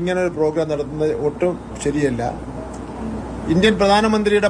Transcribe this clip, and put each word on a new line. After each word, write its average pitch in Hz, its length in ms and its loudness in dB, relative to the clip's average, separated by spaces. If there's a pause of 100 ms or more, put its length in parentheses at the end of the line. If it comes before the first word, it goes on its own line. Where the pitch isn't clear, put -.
ഇങ്ങനെ 180 260 0
ഒരു 170 120 -2
പ്രോഗ്രാം 156 360 0
നടത്തുന്നത് 147 420 -2 (100)
ഒട്ടും 170 300 0 (280)
ശരിയല്ല. 139 380 0 (1300)
ഇന്ത്യൻ 202 260 6
പ്രധാനമന്ത്രിയുടെ 208 680 4